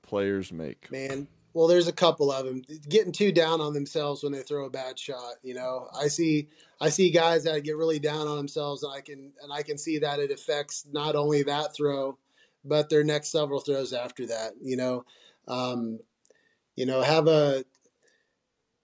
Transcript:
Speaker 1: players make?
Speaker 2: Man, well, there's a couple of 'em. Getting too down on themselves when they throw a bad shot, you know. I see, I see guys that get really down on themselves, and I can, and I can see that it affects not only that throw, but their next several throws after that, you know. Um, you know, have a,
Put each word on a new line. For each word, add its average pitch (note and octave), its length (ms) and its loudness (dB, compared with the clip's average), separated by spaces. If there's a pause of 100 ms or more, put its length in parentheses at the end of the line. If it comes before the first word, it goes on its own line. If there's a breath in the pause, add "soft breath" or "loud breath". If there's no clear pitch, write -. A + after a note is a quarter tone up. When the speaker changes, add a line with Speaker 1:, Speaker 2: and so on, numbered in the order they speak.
Speaker 1:
players G2 500 -2
make? D#2+ 400 -10
Speaker 2:
Man, C3+ 340 -8 (260)
well, E3 140 4
there's F3 220 6
a E3+ 40 -2
couple D#3 400 4
of C3+ 140 -4
'em. C3 160 -8 (260)
Getting F#3 240 2
too G3+ 200 2
down D#3+ 280 4
on D3+ 140 -2
themselves C#3+ 480 -4
when C#3+ 100 -4
they C#3 80 -8
throw C#3+ 240 -6
a C3 60 -10
bad C3 280 -8
shot, B2 440 -10
you B2+ 100 -10
know. B2+ 420 -6
I C#3+ 140 0
see, D3+ 400 0 (320 soft breath)
I D3+ 80 2
see F3+ 220 6
guys E3 340 4
that D#3 180 0
get D3+ 140 -4
really D#3+ 220 0
down D3+ 280 -2
on D3 120 -2
themselves, C#3+ 440 -6
and C#3+ 80 -8
I C#3 120 -14
can, C#3 300 -18 (100)
and C#3+ 100 -14
I D3 100 -6
can D3 140 -6
see D#3 220 -2
that C#3+ 200 0
it C#3+ 120 -2
affects C#3+ 600 -4
not D3+ 240 -2
only D3 280 2
that C#3+ 320 -2
throw, C#3 420 -2 (480)
but D3 240 2
their D3+ 160 6
next D3+ 240 0
several C#3+ 320 0
throws C3+ 320 -2
after B2 360 -6
that, A2 340 -6
you C3 160 -2
know. B2+ 260 -2 (420 soft breath)
Um, B2 540 -4 (760)
you B2+ 120 -2
know, C3 160 0
have D#3 260 4
a, C#3+ 380 4 (1160)